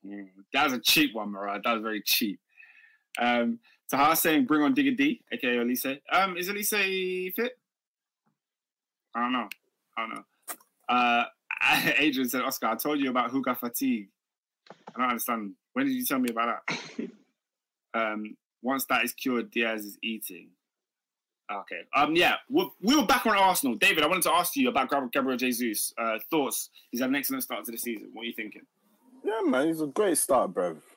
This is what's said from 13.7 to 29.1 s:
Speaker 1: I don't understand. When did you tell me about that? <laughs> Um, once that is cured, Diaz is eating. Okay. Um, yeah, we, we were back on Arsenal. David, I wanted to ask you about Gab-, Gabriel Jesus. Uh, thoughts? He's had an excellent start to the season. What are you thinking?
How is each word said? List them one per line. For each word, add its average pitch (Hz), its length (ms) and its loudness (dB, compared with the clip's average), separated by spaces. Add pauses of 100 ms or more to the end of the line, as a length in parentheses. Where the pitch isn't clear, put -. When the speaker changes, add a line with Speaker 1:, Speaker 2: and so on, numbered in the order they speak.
Speaker 1:
I 117 60 -6
don't 127 100 2
understand. 113 420 -4 (220)
When 135 120 0
did 135 80 0
you 127 100 -4
tell 135 140 0
me 127 120 0
about 113 380 -2
that? - 460 -8
<laughs> - 40 -20 (760)
Um, 107 420 -4 (240)
once 135 300 -2
that 123 120 4
is 117 120 -2
cured, 120 360 -2
Diaz 113 340 -2
is 101 180 -14
eating. 104 460 -10 (1040)
Okay. 95 300 -10 (160)
Um, 147 180 4
yeah, 165 200 4 (160)
we, 165 180 2 (140)
we 220 120 4
were 277 120 4
back 254 180 2
on 220 120 4
Arsenal. 196 400 4
David, 185 280 4
I - 20 4
wanted 175 180 2
to 175 100 4
ask 175 220 2
you 131 120 4
about 120 220 2
Gab-, 135 200 0
Gabriel 131 280 0
Jesus. 120 580 -2
Uh, 113 220 -2 (120)
thoughts? 135 380 0 (220)
He's 120 100 -4
had 131 80 0
an 135 80 2
excellent 135 280 -4
start 107 200 -8
to 113 60 -10
the 113 80 -10
season. 107 340 -6
What 107 100 -14
are 117 40 -8
you 117 80 -8
thinking? 107 280 -12 (600)